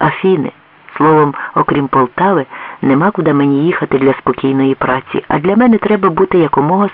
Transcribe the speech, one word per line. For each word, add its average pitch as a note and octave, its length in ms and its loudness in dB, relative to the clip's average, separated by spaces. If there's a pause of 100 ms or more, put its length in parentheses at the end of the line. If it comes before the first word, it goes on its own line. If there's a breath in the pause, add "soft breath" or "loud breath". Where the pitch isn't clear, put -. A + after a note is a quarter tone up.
Афіни. D#3 520 0 (440)
Словом, D3+ 380 2 (200 loud breath)
окрім C#3+ 340 -2
Полтави, C#3+ 580 0 (360 loud breath)
нема C#3 280 2
куди D#3 240 0
мені C#3+ 300 2
їхати D#3 340 -2
для C3+ 140 2
спокійної C3+ 640 -2
праці, - 540 -4
а D3+ 100 -2
для F3+ 180 0
мене A#3 220 4
треба G3 320 0
бути F#3 280 0
якомога E3 560 0